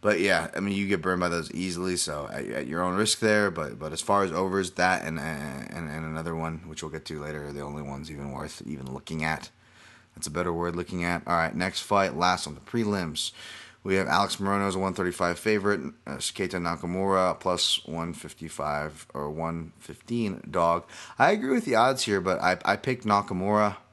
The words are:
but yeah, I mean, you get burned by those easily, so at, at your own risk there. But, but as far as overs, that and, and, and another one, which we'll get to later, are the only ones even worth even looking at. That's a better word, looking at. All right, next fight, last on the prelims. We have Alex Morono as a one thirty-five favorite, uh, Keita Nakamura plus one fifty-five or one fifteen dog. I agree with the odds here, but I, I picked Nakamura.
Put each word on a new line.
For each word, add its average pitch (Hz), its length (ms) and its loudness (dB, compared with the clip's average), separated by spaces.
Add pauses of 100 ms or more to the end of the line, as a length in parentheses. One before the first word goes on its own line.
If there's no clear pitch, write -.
but 104 180 4
yeah, 90 380 4
I - 20 -2
mean, 98 160 0
you 98 140 0
get 95 120 2
burned 90 200 0
by 87 80 2
those 85 240 -2
easily, 90 440 -2
so 73 360 -4
at, 64 140 -6
at 62 200 -4
your 78 160 -2
own 90 140 0
risk 107 240 2
there. 107 320 6
But, 76 260 -6
but 76 140 -6
as 78 80 -6
far 101 240 4
as 87 80 -2
overs, 92 400 0
that 92 320 2
and, 80 160 -4
and, 73 680 -6
and 78 160 -6
another 80 300 -6
one, 80 320 -4
which 78 160 -12
we'll 80 80 -8
get 78 140 -10
to 78 160 -8
later, 76 260 -8
are 73 60 -10
the 71 80 -8
only 73 220 -8
ones 71 280 -10
even 71 220 -10
worth 73 340 -10
even 65 260 -10
looking 78 300 -6
at. 78 280 -2 (680)
That's - 100 -10
a 80 60 -8
better 87 200 0
word, 85 220 -2
looking 87 300 -4
at. 87 200 0
All 85 120 2
right, 82 180 2
next 92 280 -2
fight, 98 340 2
last 90 320 2
on 73 80 -10
the 71 40 -18
prelims. 101 720 -2 (540)
We 95 100 2
have 95 140 2
Alex 95 280 2
Morono 101 300 2
as 95 80 0
a 92 60 -2
one 95 140 0
thirty-five 87 440 0
favorite, 104 420 2 (240)
uh, 71 120 -8
Keita 92 440 -4
Nakamura 90 800 2
plus - 480 0
one 82 260 -4
fifty-five 76 1000 -6
or 73 160 -4
one 82 480 -4
fifteen 113 680 -4
dog. 85 360 2 (320)
I 147 140 6
agree 214 220 2
with 233 120 2
the 120 120 2
odds 127 260 6
here, 101 180 2
but 90 200 2
I, 92 240 4
I 98 120 4
picked - 280 -4
Nakamura. 101 720 4 (160)